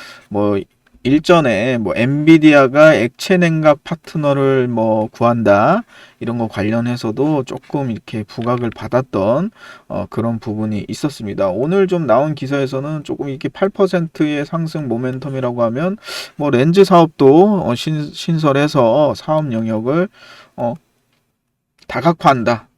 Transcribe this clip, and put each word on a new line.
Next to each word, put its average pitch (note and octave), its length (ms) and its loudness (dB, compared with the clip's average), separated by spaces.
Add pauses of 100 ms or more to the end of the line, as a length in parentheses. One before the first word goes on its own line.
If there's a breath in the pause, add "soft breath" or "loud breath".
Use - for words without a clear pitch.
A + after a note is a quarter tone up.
(300 loud breath)
뭐 G2+ 300 -2 (440)
일전에 C3 760 2
뭐 G2 160 -4
엔비디아가 D3 960 6
액체 - 440 0
냉각 D#3 460 2
파트너를 C#3 840 -2
뭐 A2 400 -2
구한다 A#2 760 2 (360 soft breath)
이런 A#2 180 -6
거 A#2 100 -4
관련해서도 A#2+ 960 -2
조금 C3 460 -6
이렇게 A2 340 -8
부각을 A#2+ 460 -4
받았던, B2 800 -2 (380 loud breath)
어, G2 220 -8
그런 A#2 280 -4
부분이 G#2+ 500 -6
있었습니다. G#2 640 -4
오늘 E3 380 0
좀 F3 180 -2
나온 C#3 300 2
기사에서는 C#3 680 -4
조금 C#3 260 -8
이렇게 C3+ 200 -6
팔 - 200 -2
퍼센트의 E3 760 -2
상승 D#3+ 420 -6
모멘텀이라고 B2+ 720 -6
하면 C3 400 -2 (380 loud breath)
뭐 C#3+ 160 -2
렌즈 D#3+ 320 6
사업도, E3+ 840 4
어, A#2 80 -2
신-, D3+ 400 -6
신설해서 C#3+ 1000 0
사업 D#3 360 -4
영역을, A2+ 560 -2 (480 soft breath)
어, A#2+ 200 -6 (1120)
다각화한다, B2 800 0 (100)